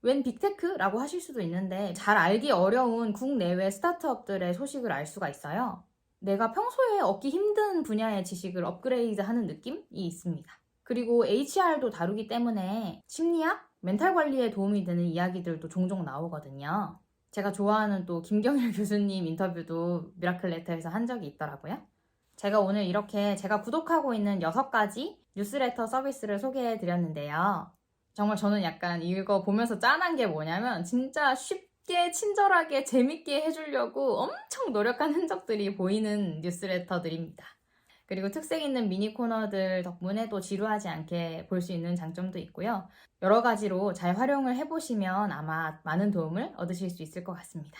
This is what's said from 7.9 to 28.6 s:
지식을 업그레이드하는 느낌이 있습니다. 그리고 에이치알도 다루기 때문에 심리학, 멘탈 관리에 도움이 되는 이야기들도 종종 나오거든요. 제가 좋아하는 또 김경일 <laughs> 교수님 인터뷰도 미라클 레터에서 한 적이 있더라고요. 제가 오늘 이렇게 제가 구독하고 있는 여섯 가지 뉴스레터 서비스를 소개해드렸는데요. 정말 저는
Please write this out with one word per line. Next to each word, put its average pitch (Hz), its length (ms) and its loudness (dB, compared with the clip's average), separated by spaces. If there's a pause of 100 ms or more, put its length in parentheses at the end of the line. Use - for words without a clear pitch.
지식을 180 400 -4
업그레이드하는 226 840 0
느낌이 240 440 -8
있습니다. 170 580 -6 (360)
그리고 240 420 2
에이치알도 277 640 2
다루기 208 380 -2
때문에 214 800 -2
심리학, 339 600 0 (120)
멘탈 269 340 2
관리에 269 360 2
도움이 196 340 0
되는 175 200 2
이야기들도 170 640 -2
종종 180 360 0
나오거든요. 147 920 -6 (320)
제가 202 220 -2
좋아하는 202 540 2
또 170 160 -4
김경일 233 500 2
<laughs> 175 40 -4
교수님 202 500 0
인터뷰도 170 920 -2
미라클 180 340 -2
레터에서 165 400 -6
한 220 160 -2
적이 233 220 -6
있더라고요. 151 500 -8 (580)
제가 202 240 4
오늘 196 240 2
이렇게 202 520 0
제가 214 260 0
구독하고 302 520 2
있는 202 280 2
여섯 214 280 0
가지 226 480 0 (180)
뉴스레터 240 500 -2
서비스를 262 520 -2
소개해드렸는데요. 175 1300 -2 (440)
정말 208 220 0
저는 208 260 2